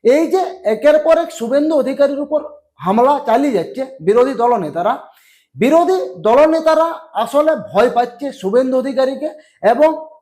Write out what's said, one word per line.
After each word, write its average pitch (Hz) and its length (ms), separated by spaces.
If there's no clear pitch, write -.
এই 285 280
যে 370 100
একের 294 300
পর 320 140
এক 330 100
শুভেন্দু 285 440
অধিকারীর 277 440
উপর 294 140
হামলা 240 300
চালিয়ে 269 300
যাচ্ছে 175 260
বিরোধী 247 360
দলনেতারা, 196 520
বিরোধী 330 420
দলনেতারা 320 640
আসলে 302 300
ভয় 226 280
পাচ্ছে 240 300
শুভেন্দু 254 420
অধিকারীকে 269 460
এবং 302 180